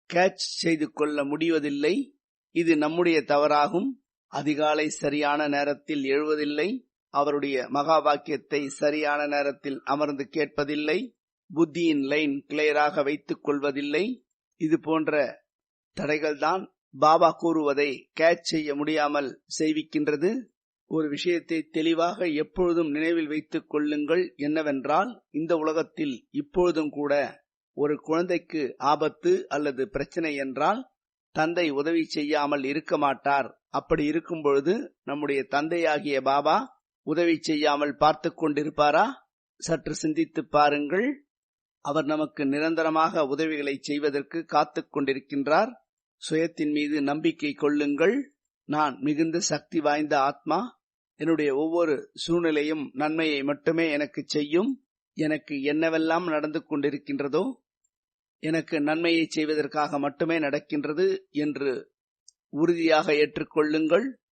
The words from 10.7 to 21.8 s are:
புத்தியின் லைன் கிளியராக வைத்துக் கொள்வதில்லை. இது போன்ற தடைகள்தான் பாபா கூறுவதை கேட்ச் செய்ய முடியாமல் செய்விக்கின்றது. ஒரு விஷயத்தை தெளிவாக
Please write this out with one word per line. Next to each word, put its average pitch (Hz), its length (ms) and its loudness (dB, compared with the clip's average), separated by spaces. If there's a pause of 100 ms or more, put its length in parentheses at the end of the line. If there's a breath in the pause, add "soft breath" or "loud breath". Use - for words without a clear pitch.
புத்தியின் 160 460 2
லைன் 143 460 0
கிளியராக 151 560 2
வைத்துக் 147 400 -6
கொள்வதில்லை. 143 800 -2 (340)
இது 160 200 0
போன்ற 151 640 -2 (580)
தடைகள்தான் 151 640 -2 (300)
பாபா 160 340 6
கூறுவதை 147 800 0 (100)
கேட்ச் 170 240 4
செய்ய 151 320 -2
முடியாமல் 147 680 -2 (160)
செய்விக்கின்றது. 156 880 -2 (440)
ஒரு 156 180 -2
விஷயத்தை 165 520 -4
தெளிவாக 165 640 -2